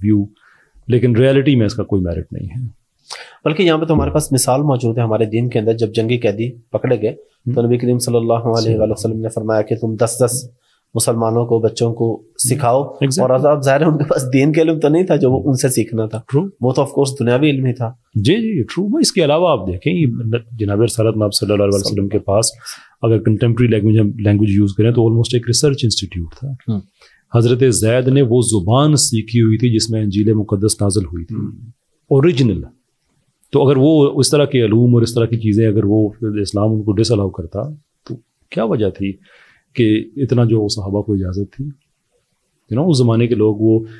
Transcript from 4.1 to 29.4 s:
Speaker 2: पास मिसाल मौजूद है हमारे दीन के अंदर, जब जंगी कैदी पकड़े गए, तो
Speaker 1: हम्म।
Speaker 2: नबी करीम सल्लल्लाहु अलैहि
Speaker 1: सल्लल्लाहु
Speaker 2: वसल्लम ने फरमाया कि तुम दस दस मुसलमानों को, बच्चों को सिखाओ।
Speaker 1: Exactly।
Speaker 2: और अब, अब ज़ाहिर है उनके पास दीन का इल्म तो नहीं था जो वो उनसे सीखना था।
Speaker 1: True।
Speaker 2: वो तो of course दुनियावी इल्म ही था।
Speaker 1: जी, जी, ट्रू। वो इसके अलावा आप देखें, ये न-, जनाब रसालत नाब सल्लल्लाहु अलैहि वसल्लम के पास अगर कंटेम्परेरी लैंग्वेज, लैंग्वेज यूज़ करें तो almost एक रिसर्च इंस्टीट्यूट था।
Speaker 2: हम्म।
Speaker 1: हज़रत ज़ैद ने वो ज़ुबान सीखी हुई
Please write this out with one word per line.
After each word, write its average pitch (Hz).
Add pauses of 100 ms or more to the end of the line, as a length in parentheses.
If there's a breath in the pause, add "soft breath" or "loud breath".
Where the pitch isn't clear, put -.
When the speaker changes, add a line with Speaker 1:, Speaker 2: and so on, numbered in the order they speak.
Speaker 2:
पास 151
मिसाल 131
मौजूद 120
है 120
हमारे 110
दीन 117
के 120
अंदर, 110
जब 113
जंगी 113
कैदी 113 (100)
पकड़े 123
गए, 107
तो -
Speaker 1:
हम्म। 117
Speaker 2:
नबी 123
करीम 123
सल्लल्लाहु 117
अलैहि 113
Speaker 1:
सल्लल्लाहु 107
Speaker 2:
वसल्लम 110
ने 110
फरमाया 110
कि 110
तुम 113
दस 110
दस 123 (460)
मुसलमानों 113
को, 117
बच्चों 113
को 113 (120)
सिखाओ। 131
Speaker 1:
Exactly। 139
Speaker 2:
और 127
अब, 131
अब 143
ज़ाहिर 139
है 175
उनके 151
पास 143
दीन 135
का 160
इल्म 156
तो 151
नहीं 170
था 170
जो 127
वो 131
उनसे 131
सीखना 110
था। 113
Speaker 1:
True। 170 (120)
Speaker 2:
वो 123
तो 143
of 127
course 131
दुनियावी 127
इल्म 135
ही 123
था। 117 (180)
Speaker 1:
जी, 127
जी, 220
ट्रू। 170
वो 226
इसके 202
अलावा 156
आप 95
देखें, 90
ये 170
न-, 117 (100)
जनाब 104
रसालत 110
नाब 104
सल्लल्लाहु 101
अलैहि 98
वसल्लम 101
के 101
पास 101 (460 loud breath)
अगर 113
कंटेम्परेरी 113
लैंग्वेज, 107
लैंग्वेज 101
यूज़ 101
करें 113
तो 113
almost 113
एक 120
रिसर्च 135
इंस्टीट्यूट 90
था। 135 (120)
Speaker 2:
हम्म। 104 (540 soft breath)
Speaker 1:
हज़रत 120
ज़ैद 123
ने 135
वो 120
ज़ुबान 117
सीखी 113
हुई 110